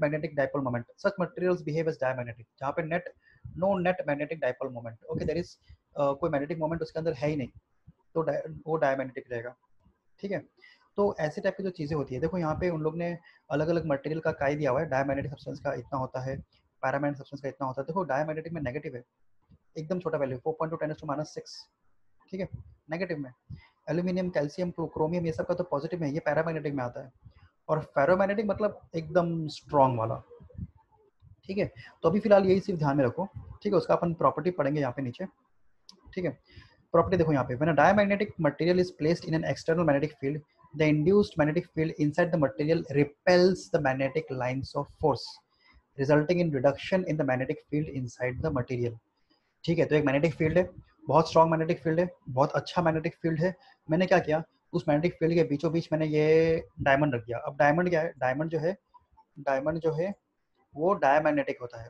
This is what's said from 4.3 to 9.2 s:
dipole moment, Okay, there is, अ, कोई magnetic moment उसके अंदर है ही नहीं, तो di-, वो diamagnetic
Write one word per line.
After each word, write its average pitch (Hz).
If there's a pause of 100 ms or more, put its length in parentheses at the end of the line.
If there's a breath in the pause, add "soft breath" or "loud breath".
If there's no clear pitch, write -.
dipole 131
moment, 113
Okay, 160
there 156
is, 180 (440 soft breath)
अ, 143
कोई 160
magnetic 151
moment 160
उसके 160
अंदर 160
है 143
ही 156
नहीं, 127 (680)
तो 165
di-, 151
वो 156
diamagnetic 135